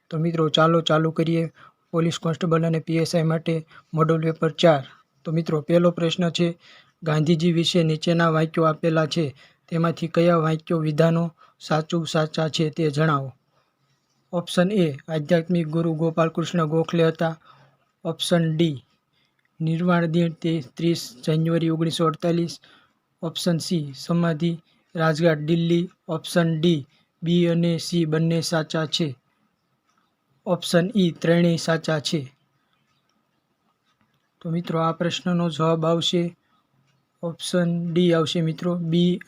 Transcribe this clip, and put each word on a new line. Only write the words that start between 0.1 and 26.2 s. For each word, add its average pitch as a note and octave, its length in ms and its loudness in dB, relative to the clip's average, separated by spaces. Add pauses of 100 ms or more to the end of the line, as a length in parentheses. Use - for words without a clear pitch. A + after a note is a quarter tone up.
મિત્રો, D#3+ 320 0
ચાલો D#3+ 320 4
ચાલુ D#3+ 300 2
કરીએ E3 420 -2 (380)
પોલીસ E3+ 280 0
કોન્સ્ટેબલ E3 460 0
અને D#3+ 140 0
પી D#3+ 180 -2
એસ E3 180 0
આઈ D#3+ 80 2
માટે D#3+ 440 -2 (260)
મોડલ D#3+ 280 2
પેપર D#3+ 280 -2
ચાર. D#3 380 4 (360)
તો E3+ 80 -8
મિત્રો, D#3+ 300 -2
પહેલો F3 300 4
પ્રશ્ન E3+ 380 -2
છે, E3+ 300 -2 (440)
ગાંધીજી D#3 500 2
વિશે E3 300 2
નીચેના E3 460 2
વાક્યો D#3+ 340 0
આપેલા D#3+ 420 0
છે, D3+ 300 -4 (340)
તેમાંથી E3 380 -2
કયા E3+ 300 2
વાક્યો D#3+ 420 -2
વિધાનો E3 560 2 (240)
સાચું D#3 480 -2
સાચા D#3 420 -2
છે D#3 200 -2
તે D#3 220 -2
જણાવો. C#3+ 420 0 (1000)
ઓપ્શન F3 380 0
એ, E3 260 0 (100)
આધ્યાત્મિક E3 600 0
ગુરુ E3 260 -2
ગોપાલકૃષ્ણ E3 720 -2
ગોખલે E3 420 0
હતા. E3 320 -2 (640)
ઓપ્શન E3 540 0
ડી, D#3 280 0 (760)
નિર્વાણ E3+ 440 2
દિન E3+ 280 0
તે E3 300 -4 (140)
ત્રીસ E3 380 -2 (120)
જાન્યુઆરી D#3+ 420 0
ઓગણીસો D#3+ 360 0
અડતાલીસ. E3+ 540 -2 (600)
ઓપ્શન E3+ 360 -2
સી, D3 400 -4
સમાધિ E3+ 640 -2 (340)
રાજઘાટ D#3+ 420 2
દિલ્હી. E3+ 520 0 (180)
ઓપ્શન E3 520 -2